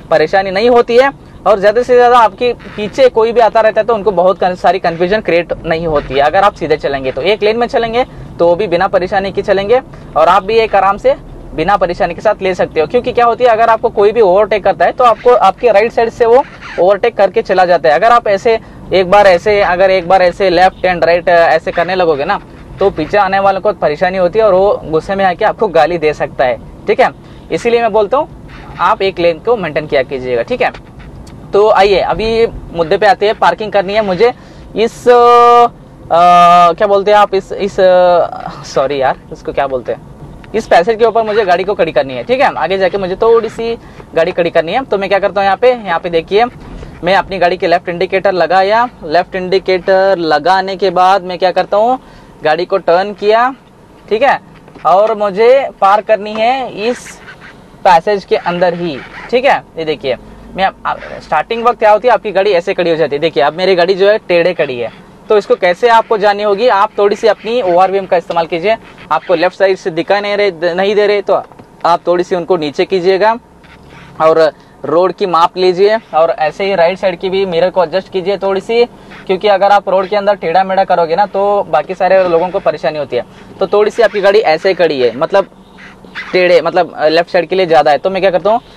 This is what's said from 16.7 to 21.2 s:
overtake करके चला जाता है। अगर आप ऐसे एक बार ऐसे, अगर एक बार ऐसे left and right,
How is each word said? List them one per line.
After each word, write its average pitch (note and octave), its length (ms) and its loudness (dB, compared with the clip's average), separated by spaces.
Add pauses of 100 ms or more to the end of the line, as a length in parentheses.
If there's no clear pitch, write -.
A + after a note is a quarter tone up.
overtake G3+ 380 0
करके G3 240 0
चला F#3 240 0
जाता E3+ 240 0
है। D3 60 4
अगर G#3+ 160 2
आप A#3 160 2
ऐसे A3 320 0 (340)
एक F3+ 180 0
बार G3+ 160 6
ऐसे, G3+ 340 2
अगर F3+ 280 2
एक F#3 180 0
बार F#3 140 2
ऐसे F3+ 300 0
left F3+ 340 2
and F3 180 0
right, E3+ 260 0